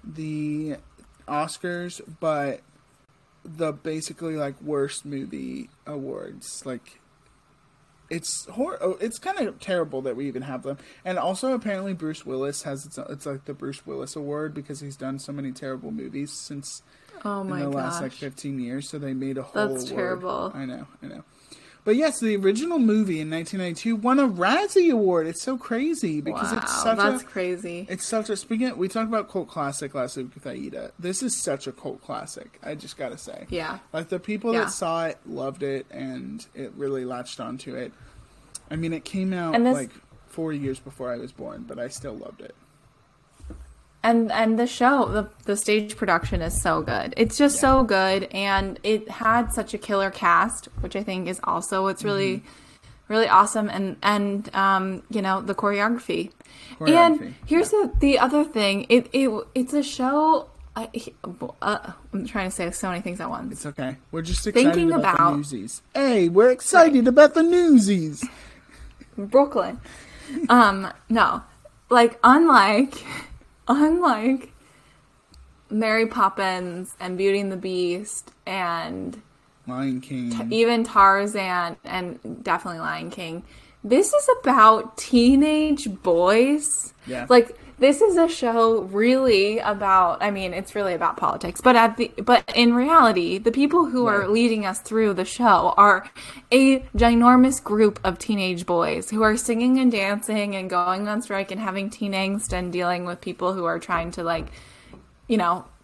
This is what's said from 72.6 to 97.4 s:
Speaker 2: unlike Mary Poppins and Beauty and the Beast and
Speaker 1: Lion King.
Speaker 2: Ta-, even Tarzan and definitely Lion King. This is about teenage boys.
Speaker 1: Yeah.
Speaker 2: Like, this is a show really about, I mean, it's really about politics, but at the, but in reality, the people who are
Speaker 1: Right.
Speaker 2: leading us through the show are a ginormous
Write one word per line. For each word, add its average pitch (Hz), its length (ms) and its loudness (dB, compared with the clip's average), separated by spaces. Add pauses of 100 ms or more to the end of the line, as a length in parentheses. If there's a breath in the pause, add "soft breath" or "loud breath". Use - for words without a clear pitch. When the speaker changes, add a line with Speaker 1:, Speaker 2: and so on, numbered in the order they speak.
Speaker 2:
unlike 269 840 2 (1160 soft breath)
Mary 220 360 0
Poppins 185 920 -2
and 185 180 -8
Beauty 196 220 2
and 196 120 -4
the 190 60 -6
Beast 180 720 -4 (140)
and 170 760 -6 (440)
Speaker 1:
Lion 127 360 -4
King. 127 300 -8
Speaker 2:
Ta-, 117 200 -6
even 226 320 2
Tarzan 196 1000 2
and 180 600 -10
definitely 170 360 -4
Lion 160 300 -8
King. 170 340 -10 (400 soft breath)
This 269 300 2
is 587 160 2 (120)
about 220 560 6
teenage 285 920 4 (140)
boys. 220 920 2 (120)
Speaker 1:
Yeah. 247 240 -8
Speaker 2:
Like, 240 280 6 (220 loud breath)
this 285 220 6
is 392 160 4
a 330 100 6
show 226 540 2
really 214 800 2
about, 190 640 2
I 208 80 0
mean, 190 200 -6
it's 185 220 -8
really 196 220 -2
about 165 200 0
politics, - 460 -4
but 247 140 6
at 226 220 6
the, 240 100 0 (100)
but 240 260 4 (120)
in 233 180 6
reality, 233 640 4
the 220 140 2
people 294 340 4
who 247 220 0
are 202 140 2
Speaker 1:
Right. 190 100 -2
Speaker 2:
leading 226 340 4
us 190 140 -4
through 214 340 0
the 185 120 -2
show 190 520 4
are 196 320 6 (420 loud breath)
a 269 280 6 (180)
ginormous 247 680 6